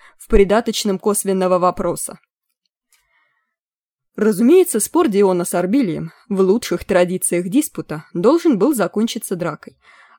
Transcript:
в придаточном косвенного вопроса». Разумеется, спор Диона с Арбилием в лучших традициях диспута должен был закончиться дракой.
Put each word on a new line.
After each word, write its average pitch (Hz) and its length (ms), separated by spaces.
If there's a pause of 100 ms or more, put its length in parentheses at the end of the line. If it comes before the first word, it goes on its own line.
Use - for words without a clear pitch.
(180)
в - 100
придаточном 208 720
косвенного 190 600
вопроса». - 600 (2000)
Разумеется, 220 640
спор - 260
Диона 190 380
с - 80
Арбилием 180 580 (160)
в 190 140
лучших 190 420
традициях 180 640
диспута 170 640
должен 262 440
был 254 160
закончиться 208 600
дракой. 165 420 (420)